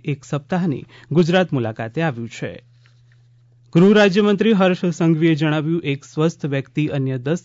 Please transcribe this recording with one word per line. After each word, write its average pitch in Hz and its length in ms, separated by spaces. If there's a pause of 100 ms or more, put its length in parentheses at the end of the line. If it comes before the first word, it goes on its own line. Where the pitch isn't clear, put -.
એક 147 200
સપ્તાહની 170 600 (280)
ગુજરાત 175 400
મુલાકાતે 113 500
આવ્યું 117 260
છે. - 340 (1120)
ગૃહ 190 200
રાજ્યમંત્રી 208 580
હર્ષ 185 320
સંઘવીએ 165 500
જણાવ્યું, 156 500
એક 139 200
સ્વસ્થ 165 420
વ્યક્તિ 139 400
અન્ય 131 320
દસ 143 260